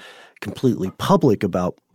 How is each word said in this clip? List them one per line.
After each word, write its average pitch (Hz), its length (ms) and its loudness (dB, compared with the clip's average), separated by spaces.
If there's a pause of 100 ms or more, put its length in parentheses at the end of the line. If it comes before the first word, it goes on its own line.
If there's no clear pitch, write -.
(420)
completely 98 560 -2
public 143 460 2
about 90 340 -2 (180)